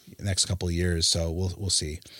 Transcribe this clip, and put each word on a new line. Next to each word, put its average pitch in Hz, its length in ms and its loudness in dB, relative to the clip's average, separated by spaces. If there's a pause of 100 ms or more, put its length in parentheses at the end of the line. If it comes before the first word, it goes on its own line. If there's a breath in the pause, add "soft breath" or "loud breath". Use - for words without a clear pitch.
(200 loud breath)
next 95 240 2
couple 90 240 0
of 87 60 0
years, 85 340 2
so 82 220 2
we'll, 90 260 -2
we'll 95 140 -4
see. 78 300 -2 (200 loud breath)